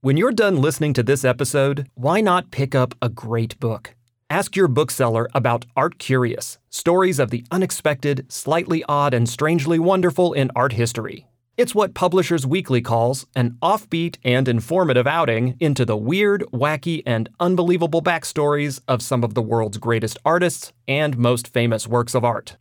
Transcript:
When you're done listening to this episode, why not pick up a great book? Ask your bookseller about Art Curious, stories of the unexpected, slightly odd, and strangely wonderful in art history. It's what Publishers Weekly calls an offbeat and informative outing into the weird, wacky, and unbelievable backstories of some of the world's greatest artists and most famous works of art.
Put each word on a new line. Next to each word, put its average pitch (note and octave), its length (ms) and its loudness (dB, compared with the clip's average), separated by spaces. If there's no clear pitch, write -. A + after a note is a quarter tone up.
When C3+ 160 2
you're A#3 140 2
done G3+ 300 2
listening D3+ 320 0
to B2+ 100 0
this C3 220 2
episode, C3+ 680 0
why D#3 260 0
not F#3 300 2
pick C3+ 240 -2
up B2+ 260 2
a A#2+ 80 0
great A#2 500 -6
book? A2+ 360 -6
Ask F#3+ 260 -2
your F#3 120 4
bookseller A#2+ 680 0
about A#2+ 320 0
Art D3+ 220 0
Curious, - 600 -2
stories F3+ 480 2
of B2 140 0
the A#2+ 180 -4
unexpected, D3 840 -2
slightly D#3+ 560 -2
odd, C#3+ 280 2
and A#2+ 120 2
strangely D#3+ 520 0
wonderful F3+ 540 2
in C3+ 220 0
art B2 180 0
history. A2+ 540 -4
It's A#3+ 160 0
what G#3 200 0
Publishers F3 520 0
Weekly C3+ 360 0
calls A#2 440 0
an A#2+ 280 0
offbeat E3+ 600 -2
and B2+ 240 2
informative B2+ 600 2
outing B2+ 520 0
into C#3+ 260 2
the G#2+ 120 0
weird, G3 460 0
wacky, D3+ 520 -2
and A2+ 240 -2
unbelievable F3 640 2
backstories D3 840 -2
of B2 140 0
some B2 220 -2
of A2 100 -2
the A#2+ 80 0
world's A2 360 -2
greatest A2 480 -2
artists E3+ 480 0
and C#3+ 300 0
most A#2+ 300 2
famous A#2 400 0
works A#2+ 260 -2
of B2 120 0
art. A2+ 360 -4